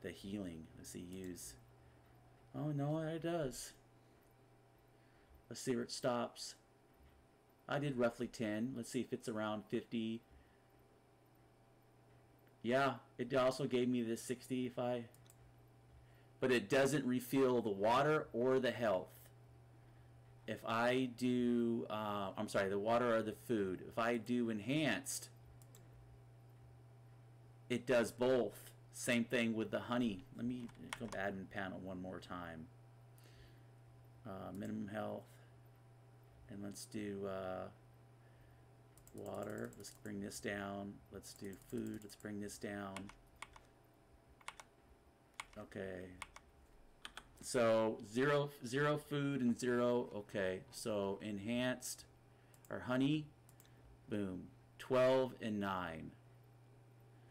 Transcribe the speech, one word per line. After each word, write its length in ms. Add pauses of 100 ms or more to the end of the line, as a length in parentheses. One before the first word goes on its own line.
the 80
healing. 520 (160)
Let's 120
see, 100
use. 540 (1000)
Oh, 140
no, 280
it 240
does. 500 (1800)
Let's 100
see 140
where 100
it 60
stops. 640 (1160)
I 60
did 180
roughly 300
ten. 500
Let's 140
see 100
if 120
it's 160
around 400
fifty. 540 (2500)
Yeah, 320 (220)
it 160
also 340
gave 220
me 140
this 180
sixty 460
if 100
I... 280 (1400)
But 100
it 180
doesn't 380
refill 560
the 80
water 600
or 260
the 140
health. 400 (1400)
If 180
I 500
do... 720
Uh, 480
I'm 120
sorry, 220
the 100
water 340
or 80
the 140 (100)
food. 400
If 140
I 160
do 340
enhanced, 800 (2500)
it 180
does 240
both. 640 (200)
Same 300
thing 320
with 160
the 80
honey. 460 (100)
Let 100
me 220 (320)
go 80
to 120
admin 320
panel 280
one 240
more 160
time. 480 (1600)
Uh, 260
minimum 360
health. 340 (1300)
And 120
let's 220
do, 420
uh, 400 (1500)
water. 600
Let's 260
bring 180
this 200
down. 540 (180)
Let's 200
do 200 (180)
food. 320
Let's 140
bring 240
this 180
down. 380 (2500)
Okay. 500 (1300)
So 580 (140)
zero, 380 (160)
zero 320
food 440
and 140
zero. 560
Okay. 500 (100)
So 500
enhanced 840 (640)
or 120
honey. 480 (800)
Boom. 400 (320)
Twelve 600
and 200
nine. 500 (1200)